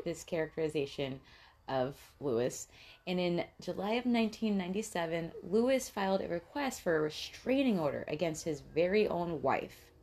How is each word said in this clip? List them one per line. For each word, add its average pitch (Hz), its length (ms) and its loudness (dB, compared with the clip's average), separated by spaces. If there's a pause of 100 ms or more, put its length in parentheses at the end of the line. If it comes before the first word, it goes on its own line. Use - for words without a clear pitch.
this 165 180 -6
characterization 151 960 -2 (500)
of 135 280 0 (240)
Lewis. 127 480 0 (400)
And 185 100 0
in 175 260 2 (160)
July 190 340 -2
of 247 120 0
nineteen 220 500 2
ninety-seven, 175 760 -2 (100)
Lewis 240 460 2
filed 196 340 0
a - 60 -6
request 247 540 -4
for 170 140 4
a 156 40 4
restraining 226 800 0
order 131 260 0
against 156 380 -2
his 147 160 -2
very 180 480 2
own 170 340 -2
wife - 480 -2 (120)